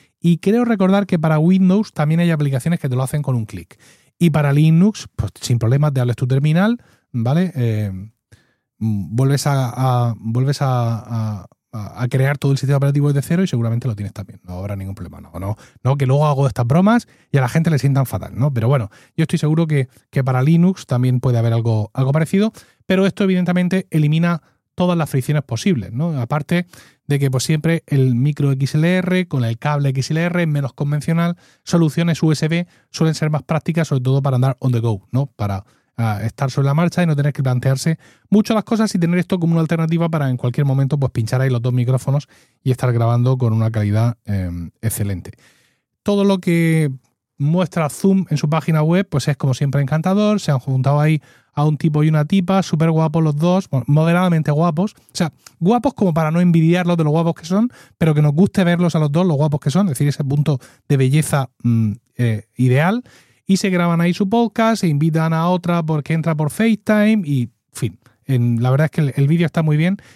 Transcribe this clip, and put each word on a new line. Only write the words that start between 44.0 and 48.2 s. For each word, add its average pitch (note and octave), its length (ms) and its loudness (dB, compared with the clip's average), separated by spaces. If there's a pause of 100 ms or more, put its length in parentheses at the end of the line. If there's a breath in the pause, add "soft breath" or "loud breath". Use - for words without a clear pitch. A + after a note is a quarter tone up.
em, F2 460 -6 (100)
excelente. G2+ 500 -6 (720 soft breath)
Todo G3+ 220 0
lo G3 140 2
que E3 520 2 (480)
muestra D#3+ 500 0
Zoom F#3+ 420 0